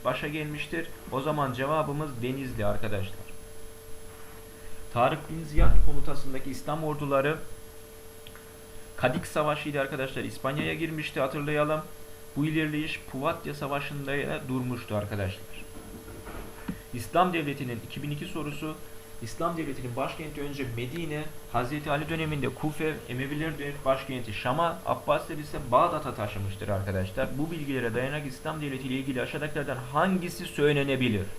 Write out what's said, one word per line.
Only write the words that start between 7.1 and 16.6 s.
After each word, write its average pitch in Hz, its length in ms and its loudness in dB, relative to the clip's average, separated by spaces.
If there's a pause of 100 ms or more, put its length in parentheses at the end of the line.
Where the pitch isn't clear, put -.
Kadik 143 300 0
Savaşı'ydı 147 540 -2
arkadaşlar. 135 440 -4
İspanya'ya 156 500 -4
girmişti 160 460 -4
hatırlayalım. 151 600 0 (560)
Bu 143 100 2
ilerleyiş 156 540 -2 (120)
Puvatya 147 420 -4
Savaşı'nda 143 920 -4
durmuştu 123 480 -4
arkadaşlar. 101 580 -4 (1400)